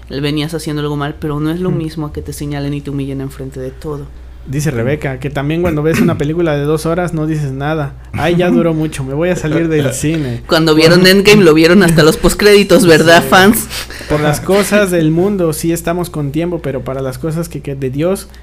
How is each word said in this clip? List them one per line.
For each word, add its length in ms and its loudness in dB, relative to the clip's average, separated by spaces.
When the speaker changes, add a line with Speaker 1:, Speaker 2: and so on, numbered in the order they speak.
Speaker 1:
venías 440 -4
haciendo 280 -6
algo 140 -4
mal, 240 -6
pero 220 -6
no 100 -2
es 80 -6
lo 100 -4
Speaker 2:
Mm. 80 -2
Speaker 1:
mismo 300 -8
a 60 -14
que 80 -8
te 100 -12
señalen 420 -8
y 60 -6
te 120 -10
humillen 280 -6
enfrente 400 -12
de 120 -10
todo. 340 -12
Speaker 2:
Dice 240 -4
Rebeca 480 -4
que 100 -8
también 320 -2
cuando 220 -2
ves 180 2
una 160 2
película 400 -2
de 60 -2
dos 240 -2
horas 260 -2
no 140 -4
dices 240 -4
nada. 420 -4
"Ay, 260 0
ya 120 2
duró 240 2
mucho, 300 -4
me 100 -8
voy 160 -2
a 60 0
salir 320 -2
del 260 0
Speaker 3:
<laughs> 0 -
Speaker 2:
cine". 540 -4
Speaker 1:
Cuando 260 2
vieron 320 6
Endgame 380 6
lo 100 6
vieron 300 6
hasta 180 4
los 160 4
postcréditos, 680 4
¿verdad, 340 6
Speaker 2:
Sí. 80 -4
Speaker 1:
fans? 380 4
Speaker 2:
"Por 100 0
las 220 0
cosas 480 2
del 220 2
mundo 420 0
sí 180 -4
estamos 380 -4
con 220 -6
tiempo, 280 -4
pero 240 -6
para 200 -6
las 160 -8
cosas 300 -6
que, 120 -12
que 140 -10
de 160 -6
Dios 380 -4